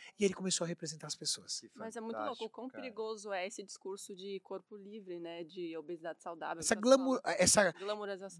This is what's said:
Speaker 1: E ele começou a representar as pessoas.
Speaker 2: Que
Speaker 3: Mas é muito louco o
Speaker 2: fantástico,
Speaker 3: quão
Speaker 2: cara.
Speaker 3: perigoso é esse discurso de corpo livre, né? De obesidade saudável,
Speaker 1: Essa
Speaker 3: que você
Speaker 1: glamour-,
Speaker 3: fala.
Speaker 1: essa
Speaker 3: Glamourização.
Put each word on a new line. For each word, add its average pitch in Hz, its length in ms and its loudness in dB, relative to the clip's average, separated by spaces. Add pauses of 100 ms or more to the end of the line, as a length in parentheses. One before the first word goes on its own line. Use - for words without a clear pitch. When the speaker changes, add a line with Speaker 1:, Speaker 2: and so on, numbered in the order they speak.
(180)
Speaker 1:
E 208 60 2
ele 190 100 4
começou 185 300 -2
a 165 60 0
representar 160 380 -8
as - 100 -6
pessoas. - 420 -4
Speaker 2:
Que 117 160 -14
Speaker 3:
Mas 226 220 -10
é - 20 -6
muito 220 160 -6
louco 214 160 -2
o 233 40 -6
Speaker 2:
fantástico, 220 200 -6
Speaker 3:
quão 240 140 -10
Speaker 2:
cara. - 120 -10
Speaker 3:
perigoso 220 520 -6
é 185 120 0
esse 214 160 -8
discurso 196 540 -10
de 190 240 -8
corpo 190 380 -12
livre, 196 420 -12
né? 170 240 -8
De 170 320 -8
obesidade 160 480 -8
saudável, 165 380 -6
Speaker 1:
Essa 214 160 4
Speaker 3:
que 208 40 -6
você 254 140 10
Speaker 1:
glamour-, 262 260 4
Speaker 3:
fala. - 160 2
Speaker 1:
essa 180 360 8
Speaker 3:
Glamourização. 196 680 -6